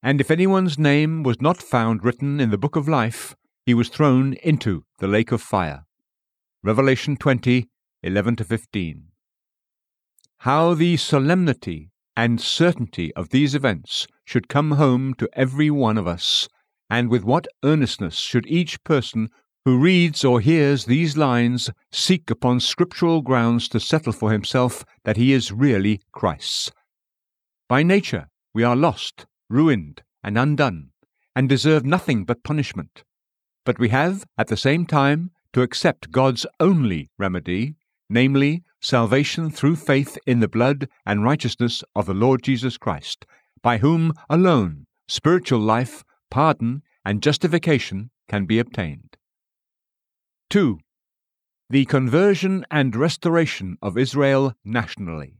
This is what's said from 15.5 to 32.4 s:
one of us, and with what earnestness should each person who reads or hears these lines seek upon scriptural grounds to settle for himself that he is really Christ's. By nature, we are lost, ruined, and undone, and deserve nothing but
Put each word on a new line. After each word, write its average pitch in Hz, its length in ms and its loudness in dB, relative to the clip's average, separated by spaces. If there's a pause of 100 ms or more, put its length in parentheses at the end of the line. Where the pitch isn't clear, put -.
one 127 260 2
of 98 100 -2
us, - 420 -2 (420)
and 120 180 0
with 113 160 0
what 127 240 0 (140)
earnestness 131 540 0
should - 300 -2
each 170 380 -4
person 117 460 -2 (340)
who 127 140 4
reads 175 440 2
or 123 180 4
hears 143 440 2
these 147 320 0
lines 120 540 0 (200)
seek - 400 -2
upon 123 300 0
scriptural 165 600 0
grounds 120 480 0
to 117 100 -2
settle 156 320 -2
for 107 180 -2
himself 120 540 -2 (200)
that 107 120 -2
he 123 160 4
is 123 180 0
really 107 520 0 (100)
Christ's. - 580 -4 (960)
By 131 160 2
nature, 170 460 0 (240)
we 110 100 0
are 120 140 2
lost, - 480 -2 (240)
ruined, 110 540 0 (200)
and 104 160 -4
undone, 127 520 -2 (440)
and 131 140 0
deserve 139 360 2
nothing 139 420 0
but - 180 -6